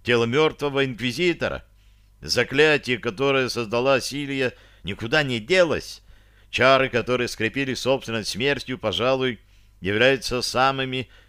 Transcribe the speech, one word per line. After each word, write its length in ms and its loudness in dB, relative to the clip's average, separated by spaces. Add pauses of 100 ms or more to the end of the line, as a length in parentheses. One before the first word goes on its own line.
тело 220 4
мертвого 600 0
инквизитора. 800 -2 (540)
Заклятие, 800 2
которое 520 0
создала 520 0
Силия, 520 -4 (300)
никуда 400 -2
не 160 -2
делось. 640 0 (480)
Чары, 400 4
которые 380 0
скрепили 480 -4
собственной 500 -2
смертью, 520 -4
пожалуй, 640 -2 (420)
являются 600 2
самыми 680 -2 (180)